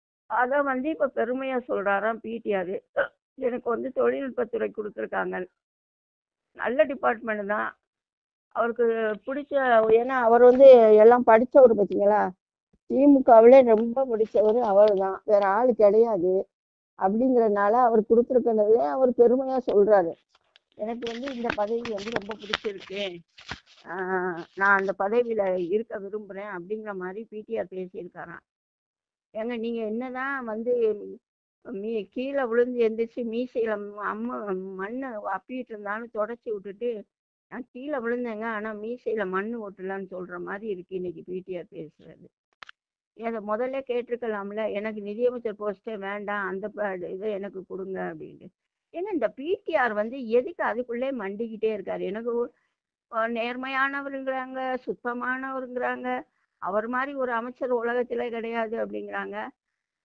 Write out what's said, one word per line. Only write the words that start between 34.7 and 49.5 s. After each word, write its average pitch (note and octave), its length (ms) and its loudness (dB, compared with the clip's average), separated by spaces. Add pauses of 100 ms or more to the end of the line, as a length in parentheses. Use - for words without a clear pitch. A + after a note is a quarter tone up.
மண்ணை A#3+ 320 -10 (200)
அப்பிட்டு A#3+ 420 -10
இருந்தாலும் G#3+ 400 -10
தொடச்சி A3 400 -8
விட்டுட்டு, G3+ 400 -8 (600)
"நான் B3 160 -14
கீழே C#4 300 -10
விழுந்தேங்க, A#3 520 -6
ஆனா A3 220 -8
மீசையில A3 560 -6
மண்ணு G3+ 320 -4
ஒட்டலன்னு" G3 500 -10
சொல்ற F3+ 280 -12
மாதிரி F#3+ 300 -10
இருக்கு F#3 280 -10
இன்னைக்கு F3 280 -8
பி F#3 160 -10
டி F#3 160 -12
ஆர் E3+ 140 -12
பேசுறது. D#3+ 560 -20 (920)
இதை A3+ 240 -8
முதல்ல A#3 420 -4
கேட்டிருக்கலாம்ல, A3+ 920 -6
"எனக்கு G#3+ 300 -6
நிதியமைச்சர் A#3 560 -4
போஸ்டே G#3 400 -8
வேண்டாம், G3+ 480 -6
அந்த F#3+ 220 -8
ப-, G3 140 -8 (260)
இதை F#3+ 240 -8
எனக்கு F#3+ 340 -10
கொடுங்க" F#3+ 400 -10
அப்படின்ட்டு. E3 420 -16 (460)
ஏங்க, F4+ 180 -8
இந்த D#4+ 160 -2
பி C#4 280 -10